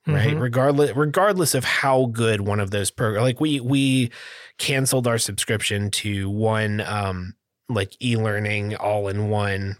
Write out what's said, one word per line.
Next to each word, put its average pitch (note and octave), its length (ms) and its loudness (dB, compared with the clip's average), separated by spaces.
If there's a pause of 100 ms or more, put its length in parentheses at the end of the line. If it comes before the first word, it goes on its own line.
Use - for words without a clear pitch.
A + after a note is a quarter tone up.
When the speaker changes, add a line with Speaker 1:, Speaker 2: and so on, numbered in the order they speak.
Speaker 1:
Right. D3 260 4
Speaker 2:
Mm-hmm. D3+ 60 0
Speaker 1:
Regardless, B2+ 560 2
regardless F3+ 600 2
of B2+ 80 0
how C3 420 2
good A2+ 360 0
one G2+ 180 0
of G2 100 -2
those G2+ 220 -2
progr-, G#2+ 320 0
like, B2+ 180 0
we, D3+ 180 0
we C3 520 2 (480)
canceled B2 480 0
our A#2 100 2
subscription G#2 720 -2
to G2 400 -4
one, G#2+ 520 0
um, F#2+ 520 -4 (360)
like, G2+ 340 -2
e-learning G#2 720 -2
all-in-one G2+ 1040 -2